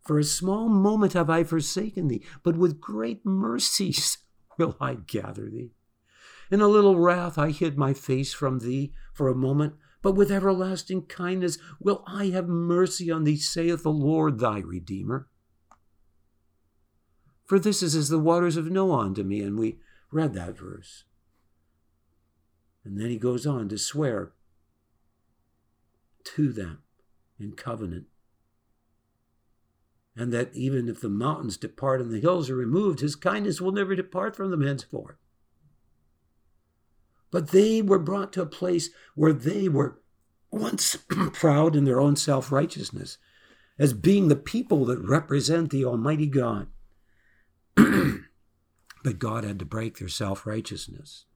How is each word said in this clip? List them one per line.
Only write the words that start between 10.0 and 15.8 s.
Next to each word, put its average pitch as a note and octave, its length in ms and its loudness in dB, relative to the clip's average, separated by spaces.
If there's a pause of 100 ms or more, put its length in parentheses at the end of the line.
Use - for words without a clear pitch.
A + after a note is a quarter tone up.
but G3 100 4
with G3 180 4
everlasting F#3 760 -2
kindness F3+ 500 -4 (220)
will G3 260 0
I G3 220 -4
have F3+ 200 -2
mercy F3 600 0
on D#3+ 140 0
thee, D3+ 120 4
saith E3 460 -2
the D#3 100 0
Lord D3+ 460 2
thy G#2+ 220 0
Redeemer. G2 680 -8 (2250)